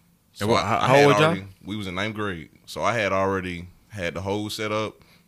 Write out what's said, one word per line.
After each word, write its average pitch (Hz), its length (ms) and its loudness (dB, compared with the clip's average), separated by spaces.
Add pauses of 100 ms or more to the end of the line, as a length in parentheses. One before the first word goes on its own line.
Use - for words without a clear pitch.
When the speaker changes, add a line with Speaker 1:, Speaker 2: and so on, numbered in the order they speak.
(340)
Speaker 1:
So 104 100 -6
Speaker 2:
And 110 80 2
what, 95 120 2
Speaker 1:
I, 98 40 -4
Speaker 2:
how, 110 80 2
Speaker 1:
I - 100 2
Speaker 2:
how 127 100 4
Speaker 1:
had 143 100 8
Speaker 2:
old 143 80 8
y'all? 151 100 4
Speaker 1:
already, 156 200 0 (200)
we 98 120 -8
was 104 100 -6
in 87 80 -6
ninth 104 200 -4
grade, 98 360 -6 (160)
so - 160 -8
I 98 100 0
had 107 200 0
already 92 560 -2 (200)
had 87 260 -6
the 85 60 -6
hoes 104 340 -4
set 110 160 -6
up. 107 320 -4 (260)